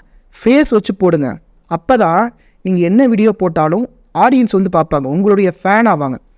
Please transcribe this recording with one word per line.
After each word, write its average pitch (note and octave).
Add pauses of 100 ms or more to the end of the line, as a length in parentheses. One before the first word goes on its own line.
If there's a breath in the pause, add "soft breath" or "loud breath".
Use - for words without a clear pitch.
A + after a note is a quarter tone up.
(440)
ஃபேஸ் C4+
வச்சு G#3
போடுங்க. D#3 (300)
அப்பதான் F#3+ (320)
நீங்க F#3
என்ன G3+
வீடியோ A3
போட்டாலும் F3+ (240)
ஆடியன்ஸ் A#3+
வந்து G3
பார்ப்பாங்க, D#3
உங்களுடைய F#3+ (100)
ஃபேன் G#3+
ஆவாங்க. D3 (200)